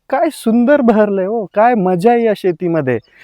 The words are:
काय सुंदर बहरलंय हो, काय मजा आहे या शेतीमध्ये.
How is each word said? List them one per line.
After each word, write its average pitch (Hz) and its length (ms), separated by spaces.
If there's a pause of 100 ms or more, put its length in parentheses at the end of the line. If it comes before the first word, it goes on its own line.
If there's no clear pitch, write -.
काय 320 240
सुंदर 240 480
बहरलंय 208 460
हो, 214 280
काय 233 200
मजा 185 360
आहे 240 140
या 220 120
शेतीमध्ये. 160 640 (240)